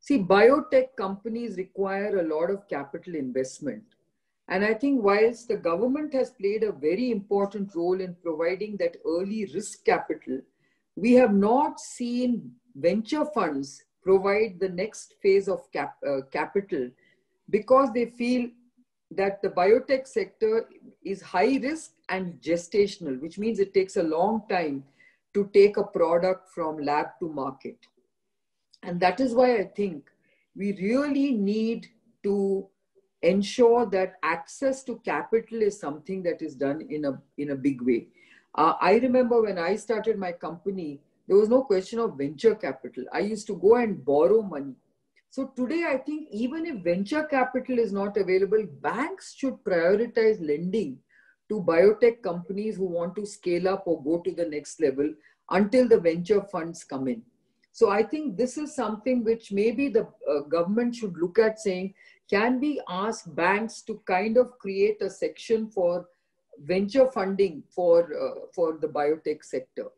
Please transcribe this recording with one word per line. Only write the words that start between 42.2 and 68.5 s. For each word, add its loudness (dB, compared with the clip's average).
capital. -8
I -4
used -4
to -6
go 6
and -2
borrow 4
money. -10
So -8
today, -2
I 0
think -8
even -4
if -8
venture -2
capital -2
is 0
not -2
available, 2
banks -6
should -4
prioritize 2
lending -2
to -4
biotech 6
companies -6
who -4
want -4
to -6
scale -2
up -2
or -2
go 0
to -4
the -4
next -8
level 0
until 4
the 8
venture 2
funds -8
come -6
in. -4
So 4
I 2
think -4
this -2
is -8
something -2
which -2
maybe 0
the, 0
uh, 0
government 0
should -8
look 0
at 2
saying, -4
can 2
we -2
ask -6
banks 0
to -12
kind 0
of 2
create 0
a -4
section -4
for -2
venture 2
funding -2
for, 4
uh, -6